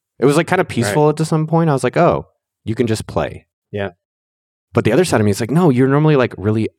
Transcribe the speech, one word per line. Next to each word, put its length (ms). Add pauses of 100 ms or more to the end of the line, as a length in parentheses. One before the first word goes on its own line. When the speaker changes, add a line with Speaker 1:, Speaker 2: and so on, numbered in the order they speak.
(200)
Speaker 1:
It 60
was, 100
like, 120
kind 120
of 80
peaceful 400
Speaker 2:
Right. 140
Speaker 1:
at 60
some 200
point. 220
I 40
was 100
like, 140
"Oh, 280 (400)
you 100
can 120
just 200
play." 400 (240)
Speaker 2:
Yeah. 200 (800)
Speaker 1:
But 100
the 80
other 140
side 160
of 40
me 60
is 80
like, 120
"No, 180
you're 180
normally, 300
like, 200
really 300 (120)